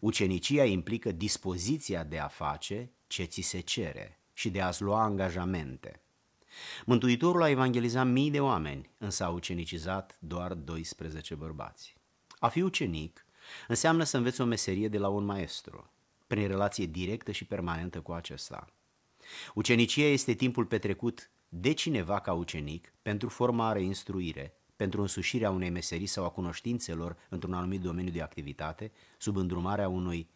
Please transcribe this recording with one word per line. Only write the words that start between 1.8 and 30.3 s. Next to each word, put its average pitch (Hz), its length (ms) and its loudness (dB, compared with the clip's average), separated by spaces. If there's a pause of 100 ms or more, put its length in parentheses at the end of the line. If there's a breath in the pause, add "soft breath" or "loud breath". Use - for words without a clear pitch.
de 82 140 -6
a 71 100 -4
face - 640 -6 (140)
ce - 180 -4
ți - 160 -8
se - 200 -4
cere - 600 -6 (120)
și - 180 -4
de 95 100 -2
a-ți 90 220 0
lua 104 200 4
angajamente. 90 1000 -2 (840 loud breath)
Mântuitorul 123 560 6
a 156 60 6
evangelizat 127 580 4
mii 135 240 4
de 143 100 2
oameni, 78 580 0
însă 101 260 -2
a 90 40 0
ucenicizat 87 920 -4
doar 87 340 -6
doisprezece 80 800 -8
bărbați. 76 640 -12 (420)
A - 100 4
fi 170 140 2
ucenic 87 640 -2 (420 loud breath)
înseamnă 160 360 4
să 147 120 0
înveți 123 240 2
o 131 40 4
meserie 107 440 2
de 104 100 0
la 101 100 2
un 101 160 0
maestru, - 680 -6 (360)
prin 104 200 0
relație 98 400 0
directă 92 460 -4
și - 120 -6
permanentă 87 560 -4
cu 82 120 -10
acesta. 73 540 -10 (880 loud breath)
Ucenicia 117 520 6
este 131 280 4
timpul 123 300 4
petrecut 107 680 -2 (180)
de 92 240 2
cineva 101 480 0
ca 98 120 -2
ucenic 82 600 -6 (100)
pentru 104 260 -2
formare, 113 540 2
instruire, 92 720 -4 (220)
pentru 98 240 -2
însușirea 101 500 0
unei 92 200 0
meserii 87 360 -4
sau 95 180 -2
a 87 60 -2
cunoștințelor 85 880 -4 (120 soft breath)
într-un 90 240 -4
anumit 92 280 -2
domeniu 90 300 -2
de 82 120 -4
activitate, 73 680 -8 (260 soft breath)
sub 104 180 -2
îndrumarea 95 520 0
unui 90 480 -2